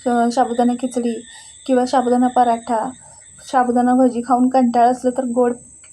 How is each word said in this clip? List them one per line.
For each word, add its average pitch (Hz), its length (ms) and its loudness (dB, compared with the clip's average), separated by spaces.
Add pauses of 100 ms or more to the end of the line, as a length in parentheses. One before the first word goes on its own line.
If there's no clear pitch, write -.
अ, 240 260 0
साबुदाणा 240 420 0
खिचडी 240 480 -6 (460)
किंवा 254 180 2
साबुदाणा 247 420 0
पराठा, 233 640 -2 (600)
साबुदाणा 247 420 2
भजी 254 280 2
खाऊन 247 280 0
कंटाळा 247 420 2
असलं 254 260 -2
तर 269 60 -4
गोड 240 300 0 (400)